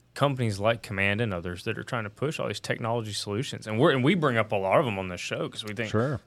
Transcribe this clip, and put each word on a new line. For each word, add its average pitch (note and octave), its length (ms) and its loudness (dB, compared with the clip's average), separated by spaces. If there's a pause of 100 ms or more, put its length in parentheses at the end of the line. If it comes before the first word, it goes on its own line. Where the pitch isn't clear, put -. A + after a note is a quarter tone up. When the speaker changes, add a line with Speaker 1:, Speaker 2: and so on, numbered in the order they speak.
(160)
Speaker 1:
companies B2 440 2
like A2+ 220 4
Command G2+ 400 0
and A2+ 100 0
others F2 340 -6
that A2+ 120 -2
are A2+ 60 -8
trying A2+ 220 -4
to G2+ 40 -8
push C#3+ 300 -4
all B2 80 -2
these G#2+ 120 -4
technology A2+ 540 -4
solutions, - 540 -6
and G#2+ 120 -2
we're, D#3 120 8
and C3 120 2
we F3 120 6
bring C#3+ 220 2
up G#2+ 140 2
a A2+ 40 2
lot G2 240 4
of C#3+ 60 4
them G#2 120 -2
on F#2+ 120 -4
this F2+ 120 -8
show D3 260 -4
'cause - 160 -10
we G#2+ 120 -10
think A2 160 -4
Speaker 2:
Sure. A#2+ 360 0